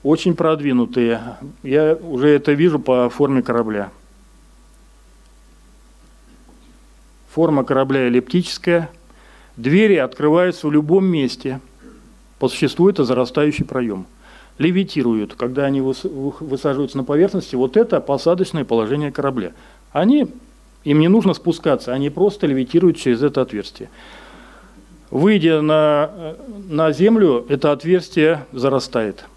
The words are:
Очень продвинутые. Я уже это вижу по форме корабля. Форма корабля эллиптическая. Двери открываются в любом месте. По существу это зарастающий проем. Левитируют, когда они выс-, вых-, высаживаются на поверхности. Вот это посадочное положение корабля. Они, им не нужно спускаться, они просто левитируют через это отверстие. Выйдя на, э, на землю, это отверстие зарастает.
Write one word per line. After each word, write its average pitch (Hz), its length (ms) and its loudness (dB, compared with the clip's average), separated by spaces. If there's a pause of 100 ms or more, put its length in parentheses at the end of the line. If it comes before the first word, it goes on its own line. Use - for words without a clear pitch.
Очень 160 340 0
продвинутые. 127 840 0 (420)
Я 151 320 2
уже 156 340 -2
это 147 240 4
вижу 151 260 2
по 123 320 2
форме 135 320 0
корабля. 110 480 -4 (3500)
Форма 151 340 0
корабля 135 420 0
эллиптическая. 165 840 0 (680)
Двери 180 400 4
открываются 156 720 0
в 147 40 0
любом 151 320 2
месте. 135 560 -2 (800)
По 131 100 0
существу 165 400 0
это 180 160 2
зарастающий 127 600 0
проем. 107 420 -6 (520)
Левитируют, 143 760 -2
когда 127 320 -4
они 139 140 -2
выс-, 131 280 -4
вых-, 139 320 -8
высаживаются 139 560 -4
на 135 80 -6
поверхности. 165 520 -2
Вот 127 200 0
это 214 240 2
посадочное 165 640 -2
положение 120 480 -2
корабля. 131 400 -4 (400)
Они, 240 360 2 (560)
им 151 160 2
не 160 80 4
нужно 190 260 4
спускаться, 151 580 -2
они 139 180 -2
просто 190 360 0
левитируют 156 500 2
через 123 260 0
это 143 200 0
отверстие. - 480 -8 (1200)
Выйдя 160 520 2
на, 151 500 2
э, 165 240 -14 (320)
на 156 240 0
землю, 170 560 2
это 143 240 0
отверстие 160 800 0
зарастает. 123 720 -2 (120)